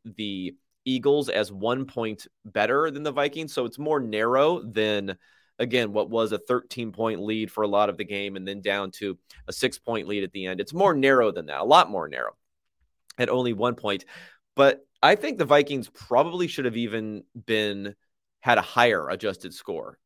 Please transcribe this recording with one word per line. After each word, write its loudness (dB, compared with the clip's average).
the -8
Eagles 2
as 0
one -2
point -8
better 0
than -8
the -4
Vikings, -4
so -2
it's -8
more 0
narrow 2
than, -2
again, 0
what 0
was 0
a -2
thirteen -4
point -2
lead -4
for -2
a 0
lot 4
of -4
the -6
game -6
and -10
then -8
down -2
to -8
a -10
six -2
point -6
lead -4
at -8
the -8
end. -4
It's -8
more 4
narrow 4
than -6
that, -6
a -2
lot 8
more -4
narrow -6
at 0
only 0
one 0
point. -2
But 6
I 8
think -2
the 0
Vikings 4
probably 0
should -4
have -4
even -6
been, -2
had 6
a 4
higher 2
adjusted -6
score -10